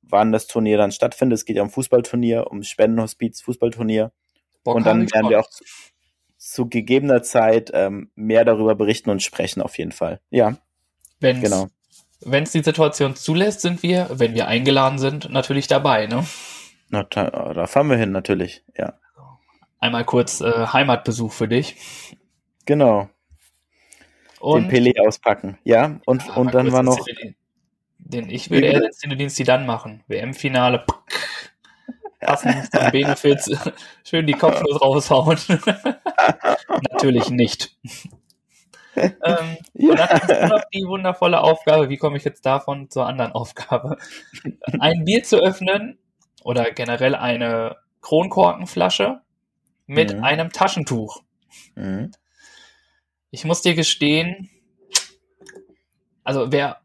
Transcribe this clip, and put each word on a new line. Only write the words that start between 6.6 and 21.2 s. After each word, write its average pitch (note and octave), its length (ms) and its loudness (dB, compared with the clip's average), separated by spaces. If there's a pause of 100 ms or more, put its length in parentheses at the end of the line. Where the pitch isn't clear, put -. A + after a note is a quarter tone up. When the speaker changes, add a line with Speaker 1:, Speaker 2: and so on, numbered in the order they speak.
Speaker 1:
gegebener B2 540 2
Zeit, A2+ 520 2
ähm, G2 400 -2
mehr A2 300 2
darüber A2 300 4
berichten G#2+ 360 -2
und G2 120 -2
sprechen - 380 -6
auf - 180 -6
jeden E2+ 140 -8
Fall. E2+ 280 -6 (100)
Ja, A#2+ 260 2 (640)
Speaker 2:
Wenn's, B2+ 220 0
Speaker 1:
genau. G2 260 0 (540)
Speaker 2:
wenn's C#3 300 -2
die D#3+ 100 0
Situation D3 520 2
zulässt, G3 460 -2
sind F3 220 -4
wir, F3+ 300 0
wenn A#2 220 0
wir A2+ 140 -2
eingeladen C3+ 500 2
sind, C3+ 320 -4
natürlich C#3 360 -2
dabei, C3+ 400 2
ne? B2 180 -2 (640)
Speaker 1:
Na, G2+ 160 -4
da, F2+ 500 -4
da E2+ 140 -2
fahren D3 220 2
wir B2 80 4
hin, G#2+ 120 0
natürlich, F#2+ 540 -2 (120)
ja. - 220 -8 (800)
Speaker 2:
Einmal A#2 260 -4
kurz, - 360 0
äh, A#2 260 -2
Heimatbesuch A#2+ 680 0